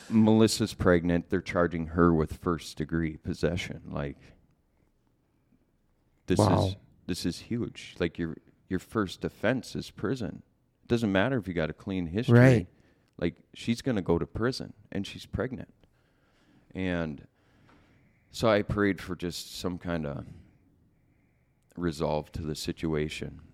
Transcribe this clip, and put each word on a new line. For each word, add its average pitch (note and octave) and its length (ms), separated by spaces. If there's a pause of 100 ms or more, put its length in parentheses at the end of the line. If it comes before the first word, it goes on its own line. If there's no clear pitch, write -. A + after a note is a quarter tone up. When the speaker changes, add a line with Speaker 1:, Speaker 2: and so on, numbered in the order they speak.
Speaker 1:
Melissa's A2 640
pregnant. F2 560
They're F#2 120
charging E2+ 460
her E2+ 260
with D#2 240
first-degree D#2+ 800
possession. - 720
Like, D2 280 (2000)
this F#2 120
Speaker 2:
Wow. G2 280
Speaker 1:
is, G2 80 (300)
this F#2 200
is F2 140
huge. - 600
Like, F2 180
your, E2 200 (320)
your F2+ 100
first - 460
offense A2+ 500
is - 160
prison. A2 500 (420)
It - 40
doesn't A#2 240
matter A2+ 260
if F#2+ 100
you F#2 60
got D#2+ 160
a D#2 40
clean F#2 340
history. A2 320
Speaker 2:
Right. A#2+ 280 (500)
Speaker 1:
Like, E2+ 180 (180)
she's - 280
gonna A2+ 200
go E2+ 180
to - 80
prison, - 440 (200)
and G2 160
she's - 180
pregnant. A#2 480 (1000)
And F2 520 (1040)
so - 180
I G#2 120
prayed G2+ 400
for F2+ 160
just - 400
some F2+ 220
kinda E2 460 (1500)
resolve D2+ 560
to E2 80
the D2+ 140
situation. D#2 840 (140)